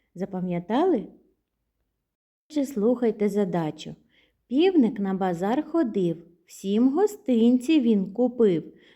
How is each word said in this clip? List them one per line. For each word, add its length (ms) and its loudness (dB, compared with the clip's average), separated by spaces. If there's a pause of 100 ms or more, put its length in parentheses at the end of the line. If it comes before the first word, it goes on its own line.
(140)
Запам'ятали? 920 -4 (1400)
Отже, 160 -2
слухайте 640 0
задачу. 640 -4 (520)
Півник 540 2
на 140 -2
базар 560 -2
ходив, 460 -2 (300)
всім 420 0
гостинці 920 2
він 320 2
купив. 600 0 (240)